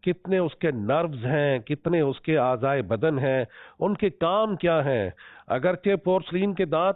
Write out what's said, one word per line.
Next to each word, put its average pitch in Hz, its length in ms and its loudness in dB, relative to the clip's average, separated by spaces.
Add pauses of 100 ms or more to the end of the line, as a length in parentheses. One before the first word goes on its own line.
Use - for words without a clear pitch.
کتنے 180 360 -2
اس 175 180 -2
کے 160 160 -2
نروز 131 540 -2
ہیں، 143 340 0
کتنے 165 420 -2
اس 135 180 0
کے 156 180 0
اعضائے 127 440 0
بدن 113 380 0
ہیں، 131 260 0 (340)
ان 196 140 0
کے 196 160 0
کام 196 460 0
کیا 160 300 2
ہیں۔ 113 240 0 (380)
اگرچہ 180 480 0
پورسلین 185 580 0
کے 185 120 -2
دانت 170 300 0